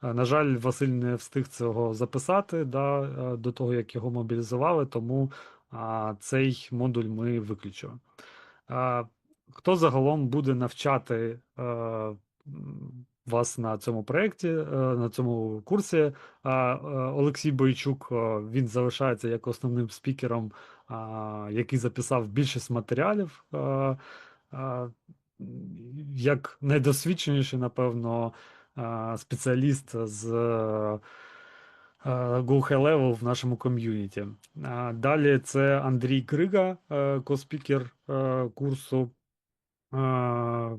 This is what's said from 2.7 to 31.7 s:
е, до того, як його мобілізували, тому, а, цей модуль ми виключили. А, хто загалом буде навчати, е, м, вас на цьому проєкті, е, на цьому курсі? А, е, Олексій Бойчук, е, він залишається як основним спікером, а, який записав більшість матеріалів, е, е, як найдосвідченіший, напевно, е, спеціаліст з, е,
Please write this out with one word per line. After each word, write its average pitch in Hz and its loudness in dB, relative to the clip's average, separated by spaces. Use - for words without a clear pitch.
е, 131 -4
до 120 -4
того, 123 -2
як 120 -2
його 120 -4
мобілізували, 120 0
тому, 131 0
а, 113 -4
цей 131 0
модуль 120 0
ми 113 -2
виключили. 104 -8
А, 123 0
хто 185 2
загалом 143 4
буде 135 2
навчати, 120 0
е, 131 -6
м, 113 -4
вас 120 0
на 113 -2
цьому 113 -2
проєкті, 180 0
е, 156 0
на 123 2
цьому 110 -2
курсі? 170 2
А, 131 2
е, 139 -8
Олексій 139 2
Бойчук, 135 2
е, 120 0
він 127 0
залишається 123 0
як 117 -2
основним 120 -2
спікером, 117 -4
а, 110 -8
який 117 0
записав 123 -2
більшість 131 -2
матеріалів, 151 -2
е, 147 -4
е, 131 -6
як 131 0
найдосвідченіший, 143 2
напевно, 117 0
е, 113 -6
спеціаліст 135 0
з, 113 -6
е, 110 0